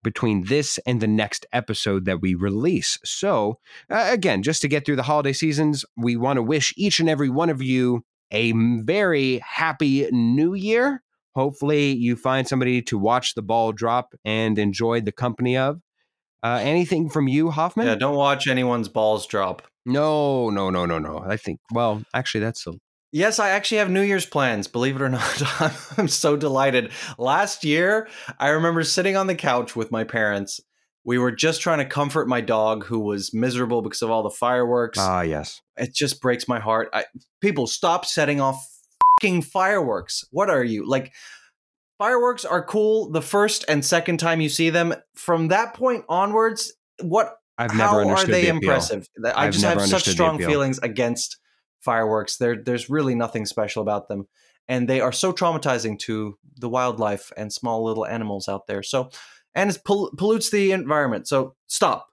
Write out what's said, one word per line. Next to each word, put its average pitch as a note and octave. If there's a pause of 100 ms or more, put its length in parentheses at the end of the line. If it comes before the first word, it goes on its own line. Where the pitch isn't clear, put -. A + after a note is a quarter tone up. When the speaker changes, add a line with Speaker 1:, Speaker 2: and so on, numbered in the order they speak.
Speaker 1:
between G#2
this C#3
and B2
the A2
next G#2+
episode G#2
that F2+
we F#2
release. G2+
So, A#2+ (280)
uh, G#3+
again, E3+
just D3+
to D3
get C#3+
through D3
the B2+
holiday C#3+
seasons, D3+ (120)
we A#2
want C3
to A#2
wish C#3
each F#3+
and E3
every C#3+
one D#3+
of C3+
you B2 (260)
a A2+
m-, A2+
very D3
happy C#3+
new B2+
year. A#3 (320)
Hopefully C#3+
you A#2+
find C3
somebody B2+
to A2+
watch A#2
the A2+
ball A2+
drop A#2 (100)
and A2
enjoy A2+
the G#2
company B2
of. C#3 (640)
Uh, A#2
anything E3
from C#3
you, D#3
Hoffman? E3+
Speaker 2:
Yeah, A2
don't C#3
watch C#3
anyone's B2
balls G#2+
drop. F#2+ (240)
Speaker 1:
No, C#3
no, G2
no, F2+
no, E2+
no. D#2
I G#2
think, - (120)
well, A2+ (100)
actually, A#2
that's A2+
a E2+ (420)
Speaker 2:
Yes, G#3+
I G3+
actually G#3
have G3
New F#3+
Year's G3
plans, B2
believe C3
it C#3
or C3
not. B2+
<laughs> -
I'm, D3+ (260)
I'm F3+
so D3
delighted. C3+ (280)
Last D3+
year, F3+ (300)
I C#3
remember E3
sitting F#3
on F#3+
the F#3
couch B2
with A2
my A2+
parents. G#2 (440)
We B2
were B2
just D#3+
trying D#3+
to C#3
comfort C#3+
my B2
dog A2
who A#2
was G#2
miserable A#2+
because G#2
of A2+
all A2+
the G#2
fireworks. A#2+
Speaker 1:
Ah, F#2
yes. D#2 (160)
Speaker 2:
It B2
just C3+
breaks A#2+
my A#2+
heart. A2
I, A2 (360)
people, D3
stop F3
setting C#3+
off C3+ (540)
fucking F3+
fireworks. F3+
What G3
are C3+
you? G#2+
Like, C#3 (840)
fireworks A#3+
are F3
cool G#3+
the D#3
first G#3
and D3
second E3+
time E3
you D#3
see E3
them. E3+ (200)
From E3
that G#3
point B3
onwards, G#3+ (300)
what, F#3 (220)
Speaker 1:
I've A#2
never A3
Speaker 2:
how G#3
are G3+
Speaker 1:
understood F#3+
Speaker 2:
they F3+
Speaker 1:
the F3
appeal. D3+
Speaker 2:
impressive? G#2+ (140)
Th-, A#2+
I -
Speaker 1:
I've G2+
Speaker 2:
just G2+
Speaker 1:
never -
Speaker 2:
have G2
such G3
Speaker 1:
understood F#3
the -
Speaker 2:
strong E3
Speaker 1:
appeal. E3+
Speaker 2:
feelings C3+
against A#2+ (440)
fireworks. A2
There, A#2+
there's B2
really C3+
nothing A#2
special G#2+
about G2+
them. G2+ (400)
And B2
they C3
are B2+
so F#3
traumatizing C#3+
to G#2+ (180)
the A#2+
wildlife A2+
and G#2
small A2+
little A2+
animals G#2+
out G2
there. G2+
So, C3 (440)
and G3
it F3+
pol-, G3+
pollutes G#3
the G3
environment. C#3+
So C3+ (100)
stop. -